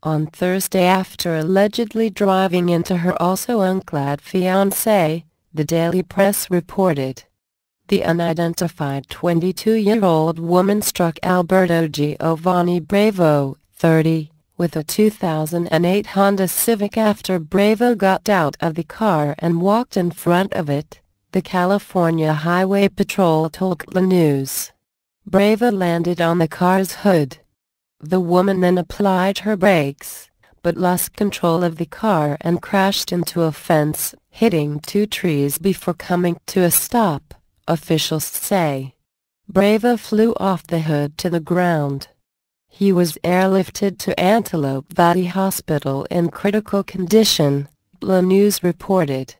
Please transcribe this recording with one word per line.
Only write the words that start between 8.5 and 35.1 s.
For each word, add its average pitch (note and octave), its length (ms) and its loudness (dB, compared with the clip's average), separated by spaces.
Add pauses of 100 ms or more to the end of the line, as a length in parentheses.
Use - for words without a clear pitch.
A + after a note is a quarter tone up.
twenty-two-year-old F3 1300 0
woman F3+ 420 2
struck E3+ 400 -2
Alberto F3+ 680 2
Giovanni E3 920 0
Bravo, D#3+ 760 2 (180)
thirty, D#3+ 560 2 (260)
with E3+ 180 -2
a D#3 80 -4
two G#3+ 280 2
thousand E3+ 560 -2
and D#3+ 180 2
eight F#3+ 220 0
Honda G3 400 2
Civic G3+ 500 -2
after G#3 400 0
Bravo G3+ 560 2
got F#3+ 340 0
out E3+ 320 0
of E3 140 -2
the E3 100 -6
car D#3 540 -2
and E3+ 240 -2
walked G#3+ 340 0
in F3 140 0
front F3+ 440 0
of D#3+ 140 -4
it, C#3+ 320 -6 (340)
the F#3 80 0
California F3+ 920 0
Highway F#3 540 2
Patrol E3 640 0
told F#3 420 -4
the F#3 100 0
news. D#3 680 2 (540)
Bravo G#3 440 2
landed F3 520 0
on E3+ 180 2
the D#3+ 80 2
car's F#3 460 0 (100)
hood. D#3+ 340 2 (640)
The F3+ 220 -2
woman F3+ 400 2
then F3+ 160 4
applied F#3+ 600 -2
her G#3+ 180 -4
brakes, E3 720 -2 (340)
but E3+ 140 -2
lost F3+ 400 -2
control F3+ 480 0
of E3 100 -2
the E3 100 -6
car D#3 560 -2
and E3+ 200 -2
crashed G3 500 -2
into F3 320 -2
a D#3+ 80 0
fence, D3+ 640 -2 (140)
hitting D3 500 0
two G3+ 260 -2
trees C#3+ 520 -2